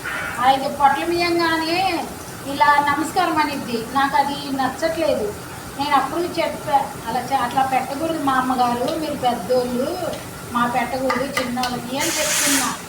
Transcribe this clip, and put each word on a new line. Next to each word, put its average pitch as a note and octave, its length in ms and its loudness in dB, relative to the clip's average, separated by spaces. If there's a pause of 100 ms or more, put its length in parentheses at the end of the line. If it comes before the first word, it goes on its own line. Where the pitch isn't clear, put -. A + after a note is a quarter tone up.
(460)
అయితే C4+ 220 4
పొట్ల C#4+ 380 4
మియ్యంగానే E4+ 1000 2 (400)
ఇలా C#4+ 200 2
నమస్కారం D#4 720 2
అనిద్ది. C#4 560 -2
నాకు C4+ 240 2
అది C#4+ 180 2 (160)
నచ్చట్లేదు. C4 800 0 (460)
నేను C#4+ 160 0
అప్పుడు C#4 260 0
చెప్పా, D4 640 0 (220)
"అలా A#3+ 120 -2
చే-, C4 180 -2
అట్లా B3+ 240 0
పెట్టకూడదు C#4 640 -2
మా C#4 100 2
అమ్మగారు, B3+ 640 2
మీరు D4+ 140 -4
పెద్దోళ్ళు, B3 840 0 (540)
మా A#3+ 140 2
పెట్టకూడదు B3+ 580 0
చిన్నోళ్ళకి" B3 720 -2
అని D#4 100 -2
చెప్తున్నా. D4 680 2 (160)